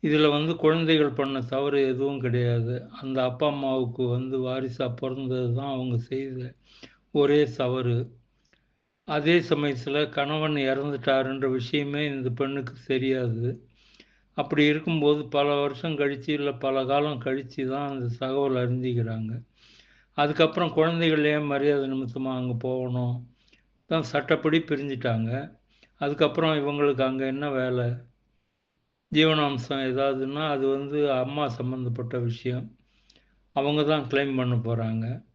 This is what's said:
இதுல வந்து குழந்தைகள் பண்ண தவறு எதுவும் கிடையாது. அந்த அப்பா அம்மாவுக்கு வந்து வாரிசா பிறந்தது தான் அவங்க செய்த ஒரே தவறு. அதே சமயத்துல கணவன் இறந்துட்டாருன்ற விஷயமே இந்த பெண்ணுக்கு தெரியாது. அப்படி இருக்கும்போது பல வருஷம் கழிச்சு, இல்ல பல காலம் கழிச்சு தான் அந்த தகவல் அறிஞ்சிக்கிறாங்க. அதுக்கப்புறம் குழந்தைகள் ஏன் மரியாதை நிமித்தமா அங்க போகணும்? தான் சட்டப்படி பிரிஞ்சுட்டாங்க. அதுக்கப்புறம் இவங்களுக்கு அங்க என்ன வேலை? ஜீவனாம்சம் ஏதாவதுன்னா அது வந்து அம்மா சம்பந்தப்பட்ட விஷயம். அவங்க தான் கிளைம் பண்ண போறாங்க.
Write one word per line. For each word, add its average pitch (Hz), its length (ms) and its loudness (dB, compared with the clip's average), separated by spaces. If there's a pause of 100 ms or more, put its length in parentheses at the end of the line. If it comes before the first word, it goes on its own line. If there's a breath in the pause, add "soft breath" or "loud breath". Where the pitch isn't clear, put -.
இதுல 151 280 4
வந்து 151 260 0
குழந்தைகள் 156 600 4
பண்ண 135 220 -2
தவறு 135 420 0
எதுவும் 135 380 0
கிடையாது. 120 540 0 (160)
அந்த 131 340 -6
அப்பா 127 220 0
அம்மாவுக்கு 131 640 0
வந்து 131 300 -2
வாரிசா 127 560 -4
பிறந்தது 127 600 -4
தான் 139 180 -4
அவங்க 127 260 -2
செய்த 131 400 -6 (760 loud breath)
ஒரே 147 280 6 (120)
தவறு. 123 440 0 (1120)
அதே 156 320 4
சமயத்துல 147 680 0
கணவன் 151 540 -2
இறந்துட்டாருன்ற 135 880 0
விஷயமே 143 560 -2
இந்த 135 240 -4
பெண்ணுக்கு 135 440 -4 (120)
தெரியாது. 127 640 0 (880 soft breath)
அப்படி 147 300 0
இருக்கும்போது 151 600 2
பல 143 260 2
வருஷம் 143 440 -2
கழிச்சு, 143 340 -2
இல்ல 143 200 0
பல 135 320 0
காலம் 139 380 0
கழிச்சு 135 460 -4
தான் 139 220 -4
அந்த 131 160 -6 (120)
தகவல் 131 420 0
அறிஞ்சிக்கிறாங்க. 120 720 -2 (840 soft breath)
அதுக்கப்புறம் 156 540 2
குழந்தைகள் 160 520 4
ஏன் 151 280 2
மரியாதை 139 360 2
நிமித்தமா 131 480 -4
அங்க 127 180 -2
போகணும்? 123 640 -2 (720 soft breath)
தான் 160 220 0
சட்டப்படி 156 460 2
பிரிஞ்சுட்டாங்க. 131 720 -2 (680 soft breath)
அதுக்கப்புறம் 151 560 2
இவங்களுக்கு 143 480 2
அங்க 131 220 0
என்ன 135 240 -4
வேலை? 127 360 0 (1300)
ஜீவனாம்சம் 143 680 2
ஏதாவதுன்னா 135 680 -2
அது 139 200 0
வந்து 139 300 -2 (140)
அம்மா 135 360 0
சம்பந்தப்பட்ட 123 680 -4
விஷயம். 120 480 -4 (920 soft breath)
அவங்க 147 280 2
தான் 147 240 0
கிளைம் 139 280 0
பண்ண 123 200 0
போறாங்க. 113 500 -2 (280)